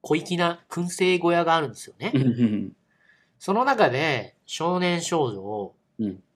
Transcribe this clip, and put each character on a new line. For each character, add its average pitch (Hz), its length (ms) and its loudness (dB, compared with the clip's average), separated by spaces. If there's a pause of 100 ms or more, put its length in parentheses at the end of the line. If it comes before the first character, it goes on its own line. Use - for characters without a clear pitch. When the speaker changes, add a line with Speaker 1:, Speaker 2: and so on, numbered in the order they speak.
Speaker 1:
小 151 140 0
粋 170 220 -2
な 170 320 0
燻 175 200 -4
製 185 300 2
小 170 120 2
屋 170 120 2
が 165 120 2
あ 160 60 2
る 139 60 -2
ん 113 40 -8
で 101 40 -16
す - 120 -18
よ - 120 -20
ね。 220 140 -6
Speaker 2:
う 135 60 2
ん - 20 2
う 131 40 2
ん - 20 4
う 117 40 2 (140)
ん。 98 320 -2 (640)
Speaker 1:
そ 190 140 -2
の 240 120 2
中 220 240 4
で、 131 460 -2 (100)
少 180 340 -2
年 175 220 0
少 143 300 0
女 98 100 -8
を 101 340 -8 (240)
Speaker 2:
う 107 80 -2
ん。 92 160 -8 (120)